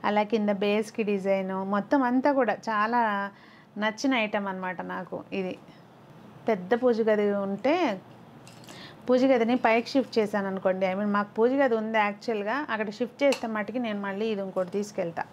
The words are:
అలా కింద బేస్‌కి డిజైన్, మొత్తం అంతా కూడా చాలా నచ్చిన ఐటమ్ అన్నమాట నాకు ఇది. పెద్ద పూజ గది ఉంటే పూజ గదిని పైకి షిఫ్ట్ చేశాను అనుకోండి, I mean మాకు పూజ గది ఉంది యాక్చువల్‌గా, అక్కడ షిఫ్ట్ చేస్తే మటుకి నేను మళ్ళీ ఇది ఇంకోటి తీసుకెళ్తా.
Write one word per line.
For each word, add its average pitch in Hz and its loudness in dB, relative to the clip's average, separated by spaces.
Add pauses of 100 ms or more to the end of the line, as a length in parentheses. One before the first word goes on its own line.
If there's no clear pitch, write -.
అలా 208 2 (100)
కింద 208 2 (140)
బేస్‌కి 214 0
డిజైన్, 190 0 (200)
మొత్తం 208 2
అంతా 262 4
కూడా 214 2 (140)
చాలా 220 2 (800)
నచ్చిన 220 0 (120)
ఐటమ్ 208 -2
అన్నమాట 185 -8 (140)
నాకు 180 -8 (220)
ఇది. 185 -4 (960)
పెద్ద 185 -2 (140)
పూజ 226 4
గది 208 2 (200)
ఉంటే 208 0 (1300)
పూజ 247 4
గదిని 233 4 (100)
పైకి 233 4
షిఫ్ట్ 262 0
చేశాను 208 0
అనుకోండి, 190 0
I 185 -2
mean 208 -2
మాకు 202 0
పూజ 226 4 (100)
గది 262 4
ఉంది 220 0
యాక్చువల్‌గా, 208 -4 (160)
అక్కడ 214 -2
షిఫ్ట్ - -6
చేస్తే 262 2 (100)
మటుకి 214 -4
నేను 208 -4
మళ్ళీ 196 -4
ఇది 196 -4
ఇంకోటి 185 -4
తీసుకెళ్తా. 196 -4 (100)